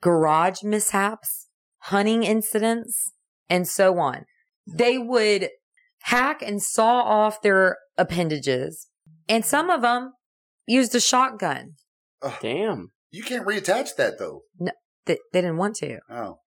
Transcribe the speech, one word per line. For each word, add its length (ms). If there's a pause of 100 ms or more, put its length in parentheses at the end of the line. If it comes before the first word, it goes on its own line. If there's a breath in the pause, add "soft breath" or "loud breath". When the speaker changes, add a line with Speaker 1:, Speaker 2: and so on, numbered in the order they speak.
Speaker 1:
Garage 600
mishaps, 840 (360)
hunting 420
incidents, 880 (360)
and 180
so 320
on. 260 (420)
They 320
would 500 (540)
hack 400
and 180
saw 400
off 400
their 380 (180)
appendages, 920 (400)
and 160
some 260
of 140
'em 280 (540)
used 280
a 60
shotgun. 760 (460)
Speaker 2:
Ugh. 200
Speaker 3:
Damn. 480 (200)
Speaker 2:
You 120
can't 240
reattach 500
that, 220
though. 240 (160)
Speaker 1:
No, 140 (340)
they, 120 (140)
they 80
didn't 180
want 180
to. 240 (100)
Speaker 2:
Oh. 300 (120)